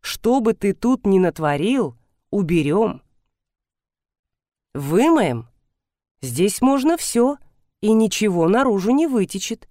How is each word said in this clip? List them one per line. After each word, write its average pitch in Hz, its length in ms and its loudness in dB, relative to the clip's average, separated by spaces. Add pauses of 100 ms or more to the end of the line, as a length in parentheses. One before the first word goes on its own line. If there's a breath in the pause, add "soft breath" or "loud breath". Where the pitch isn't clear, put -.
Что - 380 -2
бы 226 140 0
ты 196 200 -2
тут 247 320 -2
ни 196 140 4
натворил, 160 760 -2 (360)
уберем. 175 720 -2 (1700)
Вымоем. 156 760 0 (760)
Здесь 135 400 -2
можно 277 360 2
все, 254 400 -2 (440)
и 208 100 2
ничего 202 580 2
наружу 220 420 0
не 302 140 2
вытечет. 220 640 -4